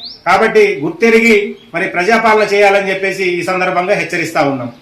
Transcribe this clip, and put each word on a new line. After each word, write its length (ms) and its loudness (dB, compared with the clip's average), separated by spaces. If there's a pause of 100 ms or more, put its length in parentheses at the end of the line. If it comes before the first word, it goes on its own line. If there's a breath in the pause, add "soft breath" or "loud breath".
(260)
కాబట్టి 580 2
గుర్తెరిగి 720 2 (180)
మరి 140 -4
ప్రజాపాలన 540 2
చేయాలని 480 2
చెప్పేసి 340 -4
ఈ 200 -2
సందర్భంగా 500 -2
హెచ్చరిస్తా 480 -2
ఉన్నాం. 300 -4 (100)